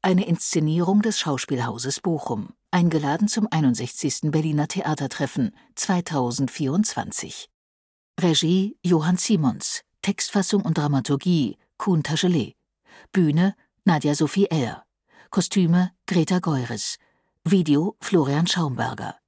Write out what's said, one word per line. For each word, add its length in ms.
Eine 240
Inszenierung 760
des 160
Schauspielhauses 840
Bochum. 520
Eingeladen 600
zum 200
einundsechzigsten 800
Berliner 380
Theatertreffen 880
zweitausendvierundzwanzig. 1700
Regie: 640
Johann 320
Simons. 680
Textfassung 640
und 140
Dramaturgie: 800
Kuhn 260
Taschelet. 540
Bühne 420
Nadja 280
Sophie 340
Eller. 380
Kostüme: 640
Greta 320
Geuris. 580
Video: 560
Florian 460
Schaumberger. 680